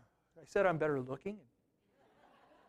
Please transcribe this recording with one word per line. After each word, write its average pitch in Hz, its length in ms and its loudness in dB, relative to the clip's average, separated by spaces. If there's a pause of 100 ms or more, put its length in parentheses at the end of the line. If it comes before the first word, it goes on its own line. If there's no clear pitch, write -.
(400)
I 156 60 -20
said, 202 200 2
"I'm 170 120 2
better 151 240 0
looking, 139 360 -10 (1300)